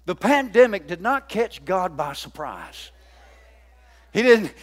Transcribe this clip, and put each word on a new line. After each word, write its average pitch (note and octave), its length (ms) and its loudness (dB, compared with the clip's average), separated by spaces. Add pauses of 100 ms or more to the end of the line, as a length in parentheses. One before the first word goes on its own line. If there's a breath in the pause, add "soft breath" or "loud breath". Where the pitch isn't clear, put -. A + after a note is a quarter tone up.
the F3 100 -4
pandemic A3+ 720 2
did E3+ 120 -10
not A#3+ 300 -4
catch G#3+ 340 -6
God F3+ 320 -4
by D3 160 -6
surprise. - 800 -14 (1200 soft breath)
He A3 120 0
didn't, A3+ 280 6 (120 loud breath)